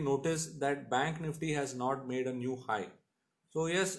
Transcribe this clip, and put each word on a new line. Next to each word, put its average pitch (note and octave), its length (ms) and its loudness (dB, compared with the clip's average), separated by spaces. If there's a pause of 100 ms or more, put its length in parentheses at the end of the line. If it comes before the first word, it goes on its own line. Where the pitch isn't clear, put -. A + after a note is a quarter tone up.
(100)
notice D#3+ 360 2 (120)
that C#3 320 0
Bank D#3 300 2
Nifty D#3 340 -2
has C#3 200 0 (120)
not C3 220 0
made B2+ 180 0
a B2+ 80 -2
new B2+ 220 -2 (100)
high। G#2 200 0 (720)
So D#3+ 120 2
yes, F#3 300 2